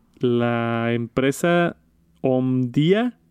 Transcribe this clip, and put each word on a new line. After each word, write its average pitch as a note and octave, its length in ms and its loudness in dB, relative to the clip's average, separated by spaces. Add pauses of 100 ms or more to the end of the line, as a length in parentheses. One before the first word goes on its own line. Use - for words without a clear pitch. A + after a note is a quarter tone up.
(180)
la A#2 760 0
empresa C#3 840 0 (460)
Omdia, C3 920 0 (180)